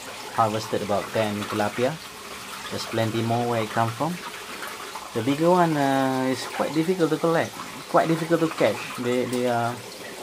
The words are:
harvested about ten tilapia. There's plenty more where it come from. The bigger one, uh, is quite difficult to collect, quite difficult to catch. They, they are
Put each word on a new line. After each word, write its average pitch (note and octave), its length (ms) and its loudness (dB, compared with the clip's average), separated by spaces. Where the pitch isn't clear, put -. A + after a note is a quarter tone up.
harvested A2 460 2
about G2 340 0
ten G#2 320 0
tilapia. A#2+ 480 0
There's G2+ 160 -6
plenty A2+ 380 0
more A#2 260 2
where A#2 160 2
it G#2+ 60 -6
come A#2 180 2
from. C3+ 240 -2
The A#2 80 0
bigger C#3+ 260 4
one, F3 260 6
uh, C3+ 540 2
is B2+ 240 -2
quite - 220 -2
difficult E3 360 2
to D#3 60 2
collect, D#3+ 340 2
quite D#3+ 200 4
difficult D#3+ 320 2
to D#3+ 80 4
catch. A2+ 280 2
They, B2 240 2
they B2 240 0
are A#2+ 260 0